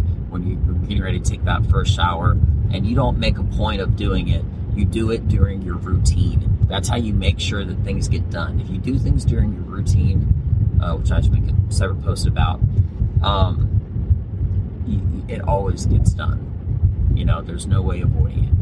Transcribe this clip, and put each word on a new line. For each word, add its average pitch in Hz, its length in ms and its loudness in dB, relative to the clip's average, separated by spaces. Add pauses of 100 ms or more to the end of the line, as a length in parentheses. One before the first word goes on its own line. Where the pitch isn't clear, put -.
(300)
when 90 180 -6
you're 95 280 -2 (120)
getting 101 160 0
ready 92 160 -2
to - 100 -2
take - 140 -4
that 85 220 2
first - 280 2
shower. 85 440 2 (340)
And - 140 -2
you 117 100 0
don't 123 240 2
make 110 180 2
a 95 60 -4
point - 380 -2
of 104 160 0
doing 92 320 0
it. 85 160 0 (300)
You 101 100 2
do 110 260 0
it 113 160 -2
during 98 340 2
your 90 140 -6
routine. - 840 2 (120)
That's 98 180 -2
how 123 80 0
you 110 180 -2
make 95 260 0
sure 101 260 -4
that 92 180 -6
things 101 240 -2
get - 220 -2
done. 82 320 -4
If - 80 -8
you - 80 -4
do 127 200 -2
things - 280 0
during - 280 2
your - 100 -8
routine, - 1160 2
uh, 85 140 -2
which - 160 0
I 82 80 2
should - 140 4
make - 180 2
a - 220 0
separate 95 280 0
post - 260 -2
about, 80 340 0 (600)
um, - 460 2 (1200)
y-, - 140 -2
y-, - 340 -4
it - 60 -6
always 98 440 0
gets - 280 4
done. - 1000 -2
You - 120 0
know, 85 160 0
there's 85 260 -8
no 95 140 2
way 92 200 -2
avoiding - 440 0
it. - 160 0